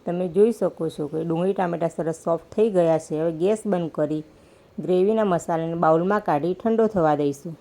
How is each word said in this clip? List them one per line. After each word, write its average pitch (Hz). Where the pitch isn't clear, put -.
તમે 180
જોઈ 202
શકો 170
છો 156
કે 156
ડુંગળી 170
ટામેટાં 175
સરસ 160
સોફ્ટ 165
થઈ 226
ગયા 170
છે. 156
હવે 165
ગેસ 196
બંધ 180
કરી 156
ગ્રેવીના 185
મસાલાને 165
બાઉલમાં 175
કાઢી 165
ઠંડો 226
થવા 160
દઈશું. 143